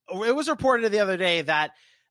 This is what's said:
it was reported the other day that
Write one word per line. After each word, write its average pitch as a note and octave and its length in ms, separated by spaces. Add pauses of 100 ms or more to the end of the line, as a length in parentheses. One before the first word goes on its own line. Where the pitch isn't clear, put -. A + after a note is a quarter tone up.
(240)
it A#3+ 100
was D4 140
reported A#3 440
the G#3+ 80
other F#3+ 180
day F3 240
that D3+ 300 (380)